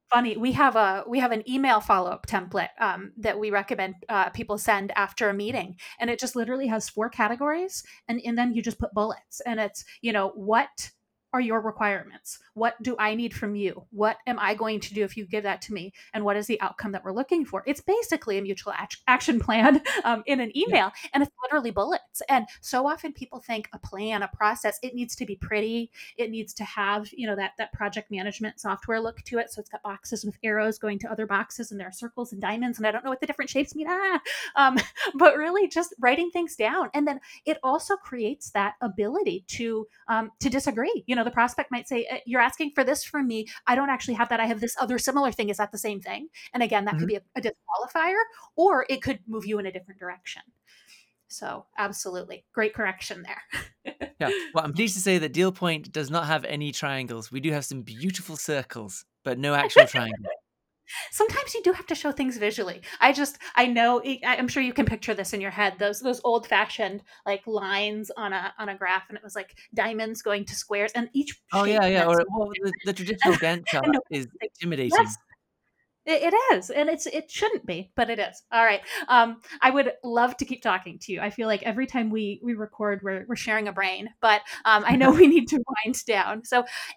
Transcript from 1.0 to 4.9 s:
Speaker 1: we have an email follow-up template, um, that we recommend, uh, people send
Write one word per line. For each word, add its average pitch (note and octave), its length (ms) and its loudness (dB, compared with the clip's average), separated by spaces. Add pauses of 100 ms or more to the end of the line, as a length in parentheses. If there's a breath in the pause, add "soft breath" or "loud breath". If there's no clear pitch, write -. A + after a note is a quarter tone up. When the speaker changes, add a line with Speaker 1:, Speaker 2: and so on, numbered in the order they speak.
Speaker 1:
we A#3+ 120 0
have B3 120 2
an A3 180 -4
email B3+ 300 4
follow-up F#3 460 0
template, F#3 440 -2 (100)
um, F#3+ 380 -2
that G#3 220 -2
we G#3+ 100 -2
recommend, G3 460 -2 (120)
uh, G3 220 2
people G#3+ 280 -6
send G3+ 380 2